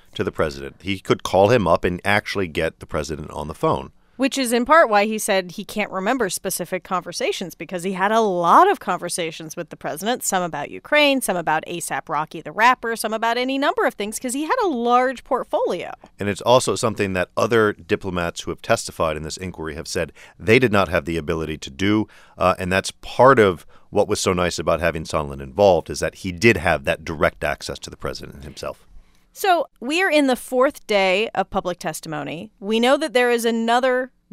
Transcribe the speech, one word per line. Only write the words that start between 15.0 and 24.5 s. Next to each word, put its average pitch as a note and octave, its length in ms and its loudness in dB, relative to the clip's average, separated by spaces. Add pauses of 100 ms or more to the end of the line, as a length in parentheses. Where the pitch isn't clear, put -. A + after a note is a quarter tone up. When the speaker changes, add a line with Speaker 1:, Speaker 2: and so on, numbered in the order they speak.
Speaker 2:
portfolio. B3+ 680 -2 (260)
Speaker 1:
And G2+ 120 -2
it's G2 100 -4
also A#2+ 380 4
something G#2+ 340 -2
that F2+ 240 -2
other A2 380 2
diplomats F2+ 640 -4
who F2 120 -8
have D#2+ 100 -10
testified - 560 -2
in D2+ 60 -8
this D2+ 120 -10
inquiry E2 400 -10
have D#2 100 -12
said E2 280 -6 (260)
they A2 200 4
did B2 120 4
not G2 160 4
have E2 160 0
the E2 140 -4
ability D#2+ 400 -4
to - 120 -16
do, G2+ 380 0 (300)
uh, F2+ 200 2
and F#2 140 -6
that's F#2+ 200 0 (100)
part B2+ 360 6
of F#2+ 280 4 (240)
what G2+ 180 0
was G2 140 -2
so G2+ 100 0
nice F2 260 0